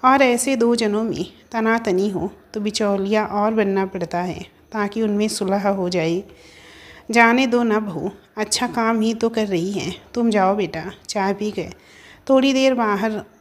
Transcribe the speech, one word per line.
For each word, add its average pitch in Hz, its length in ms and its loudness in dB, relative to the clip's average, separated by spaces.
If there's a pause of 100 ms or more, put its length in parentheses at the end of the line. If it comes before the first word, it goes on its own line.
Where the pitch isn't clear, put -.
और 269 160 6
ऐसे 254 340 2
दो 233 200 4
जनों 220 280 0
में 185 220 -4 (260)
तनातनी 220 580 0
हो 180 220 -4 (220)
तो 220 80 -6
बिचौलिया 202 640 0
और 208 280 0
बनना 196 320 2
पड़ता 180 360 -4
है, 180 240 -6 (260)
ताकि 208 300 -2
उनमें 208 260 0
सुलह 202 420 0
हो 190 200 0
जाए। 175 340 0 (880)
जाने 233 360 4
दो 240 160 2
ना 214 160 2
बहू, 196 320 -6 (260)
अच्छा 214 300 -2
काम 226 340 0
ही 226 120 0
तो 226 160 0
कर 220 180 -2
रही 185 240 -2
हैं। 165 240 -6 (180)
तुम 233 160 2
जाओ 202 260 2
बेटा, 165 360 -6 (180)
चाय 196 240 -2
पी 208 180 -4
कर 180 220 -8 (560)
थोड़ी 269 240 4
देर 262 200 4
बाहर 214 500 -2 (180)